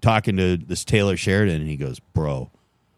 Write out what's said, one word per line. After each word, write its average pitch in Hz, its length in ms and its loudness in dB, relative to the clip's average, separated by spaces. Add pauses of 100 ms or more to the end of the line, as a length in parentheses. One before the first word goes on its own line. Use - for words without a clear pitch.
talking 110 360 2
to 90 200 2
this 85 280 -8
Taylor 101 320 2
Sheridan, 95 440 0
and 78 80 -6
he 76 80 -4
goes, 67 220 -8 (140)
"Bro, 71 380 -4 (460)